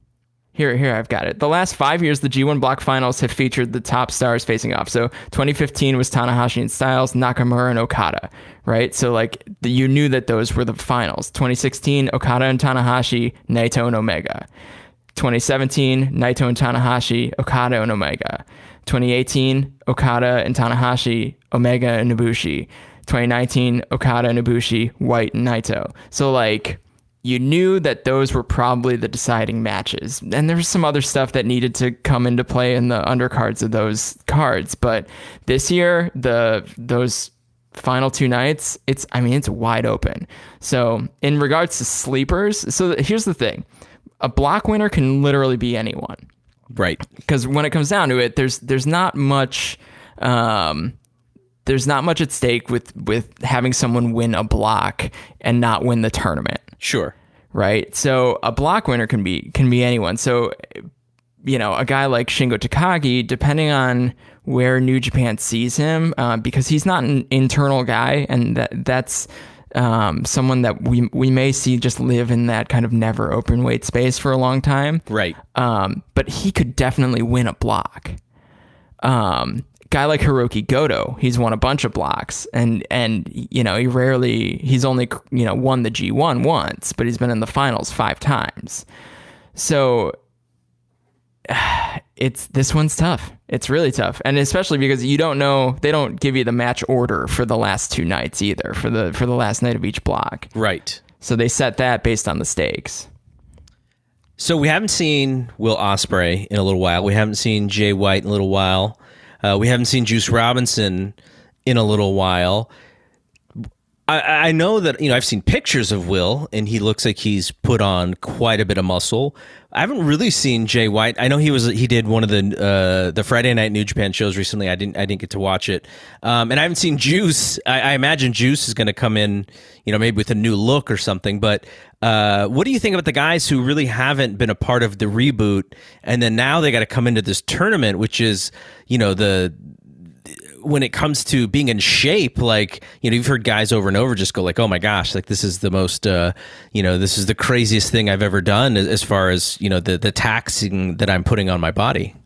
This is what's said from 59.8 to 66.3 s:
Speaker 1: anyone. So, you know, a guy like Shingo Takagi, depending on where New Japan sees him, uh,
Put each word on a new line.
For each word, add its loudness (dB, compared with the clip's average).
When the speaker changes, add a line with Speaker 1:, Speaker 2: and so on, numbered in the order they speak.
Speaker 1:
anyone. 0
So, 0
you 0
know, 0
a 0
guy 0
like 0
Shingo 0
Takagi, 0
depending 0
on 0
where 2
New 2
Japan 0
sees -2
him, 0
uh, 0